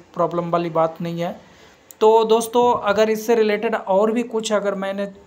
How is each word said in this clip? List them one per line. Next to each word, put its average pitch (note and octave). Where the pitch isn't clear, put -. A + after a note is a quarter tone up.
प्रॉब्लम E3+
वाली E3+
बात D#3+
नहीं E3+
है। F3
तो A3
दोस्तों, A#3
अगर G#3
इससे A3
रिलेटेड G#3+
और G3+
भी A#3+
कुछ A3
अगर G3
मैंने G3